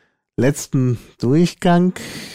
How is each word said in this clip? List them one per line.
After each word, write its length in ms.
letzten 640
Durchgang, 720